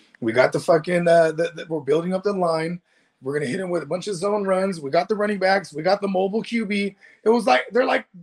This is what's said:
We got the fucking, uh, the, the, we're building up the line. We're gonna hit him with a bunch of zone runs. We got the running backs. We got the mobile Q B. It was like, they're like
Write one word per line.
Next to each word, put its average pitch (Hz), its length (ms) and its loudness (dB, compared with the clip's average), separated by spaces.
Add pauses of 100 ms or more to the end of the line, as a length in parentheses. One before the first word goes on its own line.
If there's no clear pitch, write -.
(220)
We 113 100 0
got 156 220 4
the 156 60 -2
fucking, 175 480 2
uh, 165 260 6
the, 165 200 -2
the, 160 140 -14
we're 160 140 -4
building 165 340 0
up 190 80 -4
the 202 100 0
line. 175 480 -2 (420)
We're 131 120 -4
gonna 147 100 -2
hit 127 140 -4
him 190 100 -6
with 170 140 -2
a - 20 -12
bunch 170 220 -6
of 208 80 -4
zone 202 300 -2
runs. 190 360 0
We 139 80 -8
got 165 180 2
the 220 80 -2
running 208 220 0
backs. 185 340 0
We 151 120 -8
got 190 180 2
the 196 60 -2
mobile 196 340 0
Q 226 240 -4
B. 202 300 -4 (280)
It 214 60 4
was 226 160 4
like, 247 260 2
they're 247 140 2
like 254 220 -2 (160)